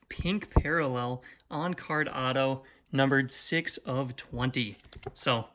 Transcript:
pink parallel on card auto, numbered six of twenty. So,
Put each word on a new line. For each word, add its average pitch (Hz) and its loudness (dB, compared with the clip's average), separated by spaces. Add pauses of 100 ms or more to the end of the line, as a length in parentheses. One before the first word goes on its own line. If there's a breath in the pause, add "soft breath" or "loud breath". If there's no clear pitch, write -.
pink 202 -2
parallel 127 2 (260 loud breath)
on 170 -2
card 151 -2
auto, 131 2 (280 loud breath)
numbered 135 4
six - -2
of 131 -4
twenty. 123 -2 (380)
So, 117 0